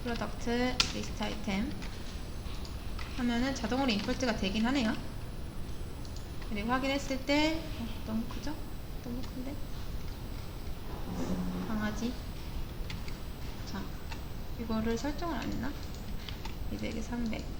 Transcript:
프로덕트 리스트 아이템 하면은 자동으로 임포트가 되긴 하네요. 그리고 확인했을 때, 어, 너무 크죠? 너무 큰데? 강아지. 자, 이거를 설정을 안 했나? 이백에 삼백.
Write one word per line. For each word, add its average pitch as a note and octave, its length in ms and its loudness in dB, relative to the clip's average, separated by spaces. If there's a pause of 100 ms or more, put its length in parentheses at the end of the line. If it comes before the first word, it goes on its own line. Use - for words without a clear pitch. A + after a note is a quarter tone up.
프로덕트 A#3+ 720 2 (180)
리스트 - 280 -2
아이템 G#3 500 0 (1500)
하면은 B3 360 4
자동으로 B3+ 380 4
임포트가 A#3 460 4
되긴 G#3 280 4
하네요. A#3 300 6 (1500)
그리고 A3+ 220 0
확인했을 C4+ 540 2
때, D#4 360 6 (180)
어, A#3 80 0 (180)
너무 A3 180 2
크죠? C#4+ 320 0 (480)
너무 B3 180 -2
큰데? C4+ 320 -2 (2250)
강아지. G#3+ 460 2 (1600)
자, F#3+ 140 -2 (800)
이거를 A3 360 2
설정을 D4+ 400 0
안 - 60 -2
했나? A3+ 300 0 (960)
이백에 G#3+ 300 -2
삼백. A#3 400 0 (180)